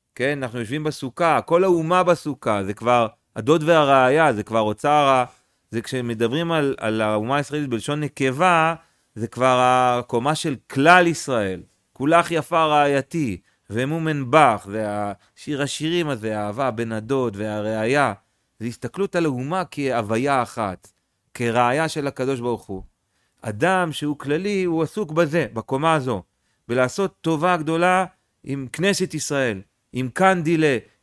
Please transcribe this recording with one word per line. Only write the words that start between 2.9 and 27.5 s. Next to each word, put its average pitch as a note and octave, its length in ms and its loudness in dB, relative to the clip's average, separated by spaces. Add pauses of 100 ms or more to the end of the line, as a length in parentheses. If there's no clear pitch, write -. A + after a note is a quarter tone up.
הדוד D3 260 2
והרעיה, C#3+ 680 4
זה G#2 100 -2
כבר A2 180 -2
אוצר G#2+ 280 -2 (200)
ה-, B2+ 160 4 (460)
זה A2+ 120 -4
כשמדברים B2 720 -2
על, C#3+ 260 0
על A2 220 -2
האומה G#2+ 360 0
הישראלית D3 320 -4
בלשון D3 320 -4
נקבה, D#3+ 760 0 (440)
זה A2+ 80 -4
כבר B2+ 360 2
הקומה B2+ 720 2
של D3 220 -4 (140)
כלל E3+ 360 6
ישראל. G#2+ 560 -2 (300)
"כולך D#3+ 380 2
יפה E3 340 0
רעייתי", C#3+ 760 0 (300)
ומומן C#3+ 600 -4
בך, A#2 400 4
והשיר G#2 920 -6
השירים D#3 460 -2
הזה, A2 300 -4
"האהבה G#2+ 320 -4
בין A2+ 220 -6
הדוד A2+ 440 -2
והרעיה", A2 760 -2 (460)
זה A2 80 -8
הסתכלות F3 500 -6
על E3 80 0
האומה C#3+ 460 -4
כהוויה B2 720 -2
אחת, G#2 460 -8 (460)
כרעיה B2 540 0
של D3 180 -6
הקדוש C3 340 -4
ברוך A#2 240 -4
הוא. F#2+ 180 -10 (600)
אדם D#3+ 500 0
שהוא D3 260 -4
כללי, F#3 460 -2
הוא D#3+ 180 0
עסוק D#3 300 -4
בזה, D#3 400 2
בקומה C3+ 420 -2
הזו, B2+ 280 -2 (460)
בלעשות B2+ 520 0
טובה E3 360 0